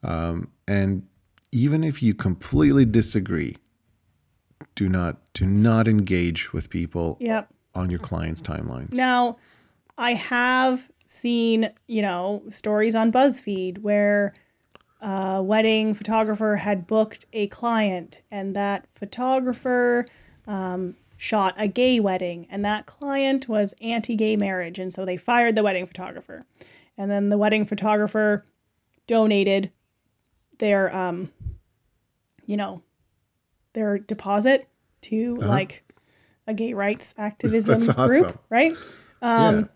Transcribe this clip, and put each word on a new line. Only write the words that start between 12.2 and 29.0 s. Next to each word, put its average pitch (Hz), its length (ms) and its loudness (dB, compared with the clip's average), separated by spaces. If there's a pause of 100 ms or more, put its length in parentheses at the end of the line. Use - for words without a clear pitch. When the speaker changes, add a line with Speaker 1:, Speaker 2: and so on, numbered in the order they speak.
Speaker 2:
stories 214 460 0
on 226 180 4
BuzzFeed 208 680 0
where 208 560 0 (680)
a 190 420 -4
wedding 220 520 2
photographer 214 600 -2
had 196 300 -4
booked 220 460 -2
a 214 160 -4
client, 208 720 -2 (100)
and 196 260 -8
that 202 380 -4
photographer, 247 1120 -2 (400)
um, 185 500 -6 (200)
shot 196 400 0
a 214 100 -2
gay 247 320 2
wedding, 185 520 -2
and 202 140 -6
that 208 220 -4
client 277 640 -2
was 208 320 0
anti-gay 220 560 -2
marriage, 185 420 -4
and 185 140 -6
so 185 120 -6
they 180 120 -4
fired 233 400 2
the 220 80 4
wedding 185 220 0
photographer. - 600 -16 (500)
And 196 140 -4
then 202 180 2
the 208 100 4
wedding 208 260 2
photographer 208 800 0 (640)